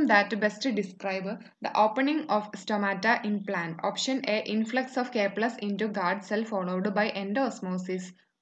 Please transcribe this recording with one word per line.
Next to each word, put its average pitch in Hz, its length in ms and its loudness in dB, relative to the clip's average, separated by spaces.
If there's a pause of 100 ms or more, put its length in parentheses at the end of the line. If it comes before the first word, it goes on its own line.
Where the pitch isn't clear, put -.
(120)
that 202 200 6 (120)
best 208 200 0 (160)
describe 190 480 -4 (380)
the - 60 -4 (120)
opening 269 360 2 (160)
of 208 80 2 (180)
stomata 202 520 2 (140)
in 208 80 0 (120)
plant. 170 280 -4 (140)
Option 262 280 -2 (160)
A, - 20 4 (200)
influx 247 460 0
of 240 140 -2
K 202 200 2
plus 233 180 0 (140)
into 202 200 -2 (100)
guard 190 220 0 (100)
cell 214 220 0
followed 185 360 0 (100)
by 208 80 4 (160)
endosmosis, 185 840 -2 (360)